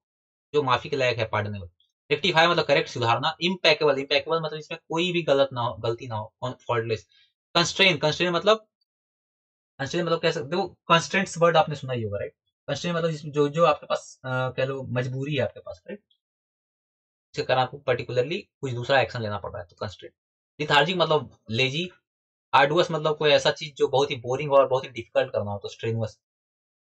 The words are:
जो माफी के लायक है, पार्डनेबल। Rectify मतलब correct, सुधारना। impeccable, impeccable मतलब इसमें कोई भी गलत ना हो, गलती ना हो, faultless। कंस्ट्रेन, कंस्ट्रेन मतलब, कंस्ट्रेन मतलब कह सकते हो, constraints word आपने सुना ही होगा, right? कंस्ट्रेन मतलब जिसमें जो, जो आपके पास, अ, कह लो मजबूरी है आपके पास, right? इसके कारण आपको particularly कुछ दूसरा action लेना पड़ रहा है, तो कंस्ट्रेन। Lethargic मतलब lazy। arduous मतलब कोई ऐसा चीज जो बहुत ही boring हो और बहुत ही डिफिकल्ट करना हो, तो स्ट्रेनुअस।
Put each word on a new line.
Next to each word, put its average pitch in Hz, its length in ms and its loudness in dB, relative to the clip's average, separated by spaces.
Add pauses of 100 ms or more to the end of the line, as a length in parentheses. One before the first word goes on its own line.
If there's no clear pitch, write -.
(540)
जो 147 80 4
माफी 123 260 0
के 143 80 -4
लायक 123 220 0
है, 113 60 -2
पार्डनेबल। 104 440 -4 (420)
Rectify 160 360 4
मतलब 165 180 2
correct, 156 240 2
सुधारना। 120 520 0
impeccable, 156 580 2
impeccable 143 420 0
मतलब 156 180 -6
इसमें 165 300 -12
कोई 170 240 -2
भी 170 100 0
गलत 139 300 4
ना 123 80 -6
हो, 117 140 -4
गलती 117 320 -4
ना 113 100 -8
हो, 107 180 -10 (100)
faultless। 113 560 -4 (540)
कंस्ट्रेन, 175 440 2
कंस्ट्रेन 165 340 0
मतलब, 202 260 4 (1200)
कंस्ट्रेन 143 260 -4
मतलब 165 160 0
कह 165 100 2
सकते 156 260 -4
हो, 190 120 -2
constraints 175 720 0
word 170 180 6
आपने 151 180 4
सुना 131 180 -8
ही 117 100 -4
होगा, 101 160 -6
right? - 140 -8 (360)
कंस्ट्रेन 170 260 -4
मतलब 165 160 0
जिसमें 151 220 -8
जो, 143 160 2
जो 165 160 2
आपके 151 220 2
पास, - 380 -6
अ, 131 40 -8
कह 127 360 -2
लो 135 180 -6
मजबूरी 127 520 -4
है 127 60 0
आपके - 200 -4
पास, - 280 -16
right? 208 120 -12 (1300)
इसके - 80 -6
कारण 127 180 0
आपको 127 160 -4 (120)
particularly 123 520 -2 (200)
कुछ 135 120 -6
दूसरा 123 280 0
action 113 220 -4
लेना 104 160 -6
पड़ - 140 -10
रहा 87 100 -10
है, - 60 -16
तो - 80 -20
कंस्ट्रेन। - 360 -12 (520)
Lethargic 147 320 2
मतलब 156 420 0 (120)
lazy। 131 400 -2 (640)
arduous 151 360 4
मतलब 156 260 0
कोई 151 140 2
ऐसा 143 200 4
चीज 151 240 -8
जो 143 140 2
बहुत 139 220 2
ही 139 60 -4
boring 131 340 -4
हो 139 60 6
और 135 120 8
बहुत 127 160 0
ही - 40 -12
डिफिकल्ट 117 440 -4
करना 104 180 -4
हो, 101 80 -8
तो - 100 -12
स्ट्रेनुअस। 113 520 -6 (720)